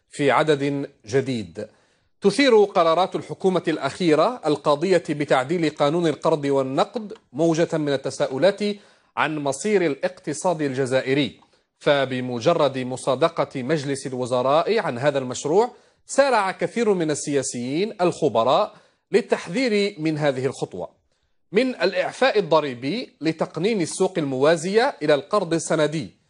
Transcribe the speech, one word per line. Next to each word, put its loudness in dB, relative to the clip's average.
في 0
عدد 0
جديد. -4
تثير 6
قرارات 2
الحكومة -2
الأخيرة 2
القاضية 2
بتعديل 0
قانون 0
القرض 0
والنقد -2
موجة 0
من 0
التساؤلات 0
عن -2
مصير 0
الاقتصاد -4
الجزائري، 0
فبمجرد 0
مصادقة -2
مجلس -4
الوزراء 0
عن -4
هذا 0
المشروع 0
سارع 2
كثير -2
من 0
السياسيين -4
الخبراء 2
للتحذير 0
من -2
هذه 0
الخطوة، -8
من 2
الإعفاء 0
الضريبي -2
لتقنين -2
السوق -2
الموازية 0
إلى 2
القرض 0
السندي، -2